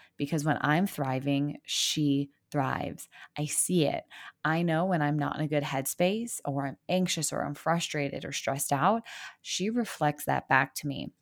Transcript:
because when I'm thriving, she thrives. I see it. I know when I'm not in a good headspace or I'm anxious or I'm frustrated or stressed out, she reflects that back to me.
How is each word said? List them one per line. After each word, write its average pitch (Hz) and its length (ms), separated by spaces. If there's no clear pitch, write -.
because 143 260
when 151 180
I'm 160 260
thriving, 139 760
she 143 680
thrives. - 560
I 151 80
see 165 400
it. - 180
I 160 180
know 170 240
when 180 160
I'm 147 160
not 143 200
in - 40
a 156 60
good 147 160
headspace 180 800
or 139 240
I'm 131 100
anxious 175 420
or - 120
I'm 143 120
frustrated 160 720
or 143 60
stressed - 420
out, 190 300
she - 280
reflects 160 560
that 135 240
back 135 260
to - 120
me. - 240